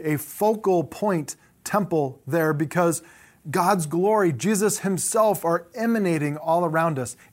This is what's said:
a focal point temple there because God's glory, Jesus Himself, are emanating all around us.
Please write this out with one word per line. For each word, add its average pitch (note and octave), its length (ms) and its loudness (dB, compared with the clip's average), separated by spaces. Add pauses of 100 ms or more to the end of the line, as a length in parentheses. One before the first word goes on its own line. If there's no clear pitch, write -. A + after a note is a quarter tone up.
a D3+ 160 -2
focal G#3 640 -2
point F3 520 -4 (280)
temple D#3 640 -2
there D#3 260 0
because E3 480 0 (480)
God's F3+ 380 2
glory, F#3 440 2
Jesus F#3+ 480 0
Himself, G3 640 0
are E3+ 300 0
emanating F3+ 640 0
all D#3+ 260 0
around D#3+ 360 0
us. A#2+ 180 -8 (160)